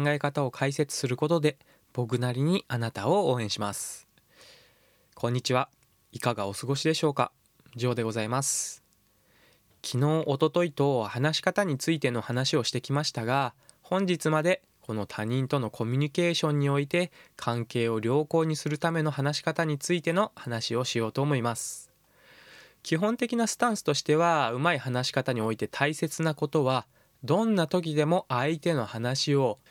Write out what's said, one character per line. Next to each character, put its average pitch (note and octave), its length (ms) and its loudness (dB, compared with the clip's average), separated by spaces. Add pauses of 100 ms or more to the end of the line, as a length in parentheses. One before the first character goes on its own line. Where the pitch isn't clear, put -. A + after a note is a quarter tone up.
え D3 100 0
方 C#3+ 260 -2
を B2 60 -2
解 C#3 220 -2
説 D3 240 -2
す - 100 -4
る B2 100 0
こ D3+ 120 0
と E3 100 2
で、 D3 200 2 (340)
僕 A#2+ 260 -2
な B2 140 -2
り B2+ 100 -2
に F3 240 0
あ A#2+ 100 -4
な A#2 140 -2
た G2 160 -6
を F3 240 4
応 B2 100 0
援 G#2 100 -4
し - 100 -6
ま G#2 120 -2
す。 - 360 -10 (1040)
こ - 140 -2
ん A#2+ 40 0
に B2 100 -2
ち B2+ 120 0
は。 B2+ 140 0 (420)
い - 80 -14
か A#2+ 160 0
が G2+ 140 -4
お G2+ 60 -6
過 - 120 -8
ご C#3 80 0
し C3+ 80 -4
で D#3 100 2
し D#3+ 120 0
ょ D3+ 60 4
う C#3 40 -6
か？ A#2+ 160 0 (460)
ジ A#2+ 100 -2
ョ B2 60 2
ー - 20 0
で A#2 80 -2
ご A2+ 80 0
ざ A2 140 -2
い G#2+ 40 -4
ま C3 140 0
す。 - 400 -4 (1000)
昨 - 140 -2
日、 D3+ 280 2
一 C3+ 140 0
昨 D#3+ 240 4
日 D#3+ 80 -4
と C3+ 320 2
話 C3 320 0
し - 40 -2
方 F#3 220 2
に D3+ 160 0
つ - 140 0
い D3+ 80 0
て C3 100 2
の A#2+ 100 -2
話 B2+ 360 0
を B2 80 2
し - 80 -2
て A#2+ 80 -2
き - 120 -6
ま D3 120 0
し - 80 -4
た A2+ 120 -6
が、 C3 300 0 (260)
本 F#3+ 260 0
日 E3+ 220 0
ま D#3 140 2
で F3+ 220 0 (160)
こ - 140 -8
の G#2 100 -2
他 G#2+ 200 -6
人 B2+ 240 0
と D3 100 0
の A#2 100 -2
コ - 160 -6
ミ A#2+ 100 -2
ュ - 20 0
ニ D3 140 0
ケ F3 200 0
ー E3+ 40 -2
シ E3 120 0
ョ D3+ 40 2
ン D3 100 2
に C#3+ 100 2
お C#3+ 80 2
い C#3+ 80 0
て F3 240 0 (240)
関 A#2 320 -2
係 A#2 220 0
を A2+ 100 0
良 B2+ 260 2
好 D#3+ 200 2
に D#3 100 0
す D3 140 -6
る D3 100 -2
た E3 140 0
め E3 100 0
の D#3 80 2
話 C#3 280 -2
し - 40 -6
方 E3 220 0
に D3+ 140 -2
つ - 140 -2
い F3 80 2
て E3 120 0
の G3 240 2
話 A#2 400 -4
を B2+ 80 0
し - 140 -2
よ A2+ 100 0
う A2 40 -6
と C3+ 100 0
思 C#3+ 120 2
い A#2+ 80 0
ま A#2 140 0
す。 - 340 -10 (960)
基 D#3+ 120 0
本 G#3+ 200 2
的 A#3+ 200 -2
な A3+ 120 2
ス - 80 -4
タ A#3+ 140 2
ン G#3 60 -2
ス - 60 -8
と D3 120 0
し - 80 -2
て D3+ 120 2
は、 D#3 380 2
う B2 80 -4
ま E3 140 2
い C#3 40 -2
話 B2 300 -2
し - 40 -6
方 C3 200 0
に A#2 80 0
お A2 100 0
い A2 60 -2
て A2 100 -2
大 D3 260 0
切 D#3+ 300 -4
な D#3+ 140 0
こ D3+ 100 -2
と D3 160 2
は、 B2+ 240 2 (380)
ど E3+ 200 2
ん A3 120 2
な E3 100 4
時 D#3+ 300 0
で D3+ 80 4
も E3 240 2
相 D3 320 0
手 E3+ 140 0
の A#2 120 0
話 B2 480 0
を C3 240 2 (120)